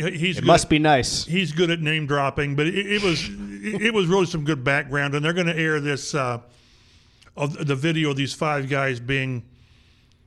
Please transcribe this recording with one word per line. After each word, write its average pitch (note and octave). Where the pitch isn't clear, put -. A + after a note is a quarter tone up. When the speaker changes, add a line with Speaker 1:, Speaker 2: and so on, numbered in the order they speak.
Speaker 1:
he's E3
Speaker 2:
It G#2+
Speaker 1:
good A#2+
Speaker 2:
must D#3+
Speaker 1:
at, -
Speaker 2:
be D#3
nice. D3
Speaker 1:
he's F3
good E3
at E3+
name D#3
dropping, C#3+
but D3
it, F#3+
it G3+
was, F3
it, G3+
it A3+
was G3
really F#3
some D#3
good C#3+
background, C#3+
and D3
they're E3
gonna F3
air D#3+
this, C#3+
uh, B2
of D3
the C#3+
video D#3
of C3+
these C3+
five D3
guys C3+
being C3